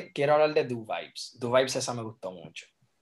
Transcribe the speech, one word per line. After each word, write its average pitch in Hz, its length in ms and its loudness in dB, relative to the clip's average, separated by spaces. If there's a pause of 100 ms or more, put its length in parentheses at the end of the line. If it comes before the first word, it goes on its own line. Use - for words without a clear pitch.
(140)
quiero 143 200 2
hablar 151 200 6
de 151 120 2
Du 117 200 -6
Vibes. 85 540 -10
Du 120 120 -4
Vibes 131 240 4
esa 123 180 -4
me 120 100 -8
gustó 110 280 -12
mucho. 80 340 -16 (360)